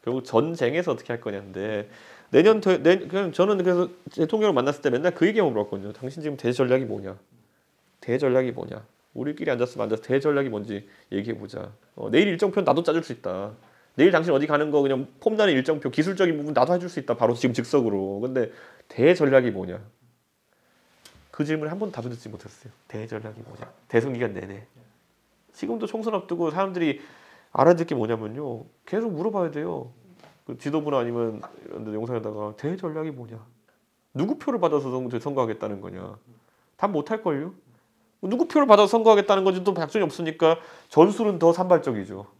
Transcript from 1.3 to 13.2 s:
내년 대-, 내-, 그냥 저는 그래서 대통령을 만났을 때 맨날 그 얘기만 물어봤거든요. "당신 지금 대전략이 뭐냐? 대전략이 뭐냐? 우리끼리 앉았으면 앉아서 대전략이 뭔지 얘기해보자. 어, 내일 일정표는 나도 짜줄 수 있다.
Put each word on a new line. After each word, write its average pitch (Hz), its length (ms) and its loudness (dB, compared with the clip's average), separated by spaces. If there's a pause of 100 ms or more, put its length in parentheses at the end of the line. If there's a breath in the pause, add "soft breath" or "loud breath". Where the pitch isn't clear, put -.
내년 208 300 6
대-, 185 200 2
내-, 175 160 6 (100)
그냥 185 240 -4
저는 196 280 2
그래서 180 280 2 (280)
대통령을 202 380 0
만났을 143 280 0
때 147 80 2
맨날 151 240 0
그 180 140 2
얘기만 208 240 2
물어봤거든요. 104 420 -6
"당신 143 300 -12
지금 147 140 -6
대전략이 127 480 0
뭐냐? 101 320 -10 (840)
대전략이 127 540 0
뭐냐? - 300 -10 (300)
우리끼리 147 380 -4
앉았으면 120 320 -2
앉아서 110 180 -2
대전략이 139 480 0
뭔지 104 380 -8 (240 soft breath)
얘기해보자. 104 600 -8 (240)
어, 107 140 -8
내일 160 200 4
일정표는 185 360 -2
나도 139 160 2
짜줄 165 220 0
수 131 100 -10
있다. 98 380 -8 (440 soft breath)